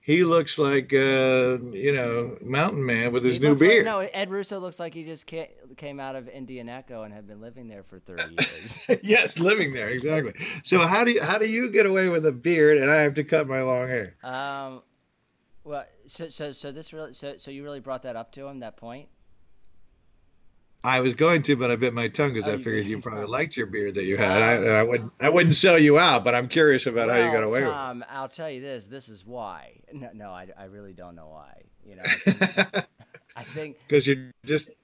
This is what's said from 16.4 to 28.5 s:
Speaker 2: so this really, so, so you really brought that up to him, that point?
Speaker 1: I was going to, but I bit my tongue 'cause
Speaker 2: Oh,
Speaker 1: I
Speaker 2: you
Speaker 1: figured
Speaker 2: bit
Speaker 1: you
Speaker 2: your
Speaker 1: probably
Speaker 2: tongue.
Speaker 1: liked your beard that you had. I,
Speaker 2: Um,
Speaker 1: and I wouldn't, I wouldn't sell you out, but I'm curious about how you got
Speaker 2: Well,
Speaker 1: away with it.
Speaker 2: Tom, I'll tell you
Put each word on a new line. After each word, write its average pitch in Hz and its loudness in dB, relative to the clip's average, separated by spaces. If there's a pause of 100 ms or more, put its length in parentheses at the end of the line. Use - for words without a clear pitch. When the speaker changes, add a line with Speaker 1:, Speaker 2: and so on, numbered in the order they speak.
Speaker 2:
so 143 -14
this 156 -18
really, 156 -14
so, 139 -14
so - -18
you 139 -14
really 143 -12
brought 131 -10
that 123 -10
up 117 -12
to 139 -16
him, 139 -14
that 113 -14
point? 123 -18 (1800)
Speaker 1:
I 127 2
was 127 0
going 160 4
to, 143 2
but 123 -2
I 120 0
bit 120 0
my 117 -2
tongue 139 -2
'cause 110 -4
Speaker 2:
Oh, 104 -2
Speaker 1:
I - -
Speaker 2:
you 101 -4
Speaker 1:
figured 107 -4
Speaker 2:
bit - -8
Speaker 1:
you 104 -8
Speaker 2:
your 98 -12
Speaker 1:
probably 107 -10
Speaker 2:
tongue. 104 -8
Speaker 1:
liked 143 -6
your 113 -4
beard 101 -6
that 98 -4
you 95 0
had. 101 2
I, 113 4
Speaker 2:
Um, 101 0
Speaker 1:
and 113 4
I 107 6
wouldn't, 117 -2
I 131 2
wouldn't 170 6
sell 175 8
you 147 8
out, 147 4
but 120 2
I'm 123 0
curious 147 4
about 117 0
how 123 4
you 117 4
got 113 2
Speaker 2:
Well, 107 0
Speaker 1:
away 120 0
with 135 0
it. - -4
Speaker 2:
Tom, 127 -8
I'll 135 -12
tell 160 -12
you 131 -12